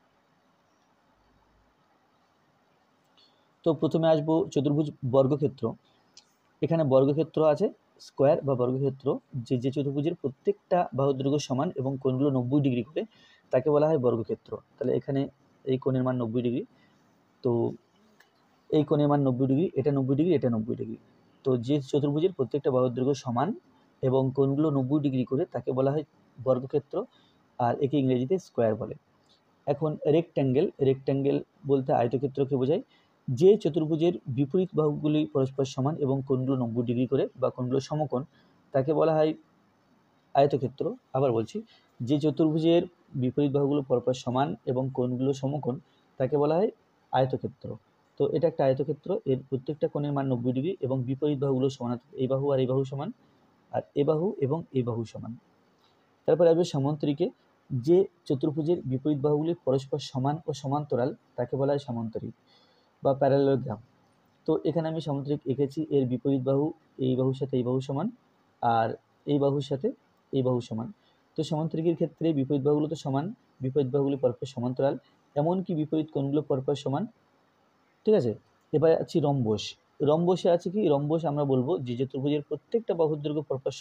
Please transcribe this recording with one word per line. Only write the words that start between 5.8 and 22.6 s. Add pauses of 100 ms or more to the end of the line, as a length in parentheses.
এখানে (100)
বর্গক্ষেত্র (140)
আছে, (400)
স্কয়ার (100)
বা
বর্গক্ষেত্র, (400)
যে,
যে
চতুর্ভুজের
প্রত্যেকটা (180)
বাহুর
দৈর্ঘ্য
সমান (140)
এবং (120)
কোণগুলো
নব্বই
ডিগ্রি
করে, (520)
তাকে
বলা
হয়
বর্গক্ষেত্র। (240)
তাহলে
এখানে (440)
এই
কোণের
মান
নব্বই
ডিগ্রি, (800)
তো (1300)
এই
কোণের
মান
নব্বই
ডিগ্রি, (120)
এটা
নব্বই
ডিগ্রি,
এটা
নব্বই
ডিগ্রি। (480)
তো (180)
যে (160)
চতুর্ভুজের
প্রত্যেকটা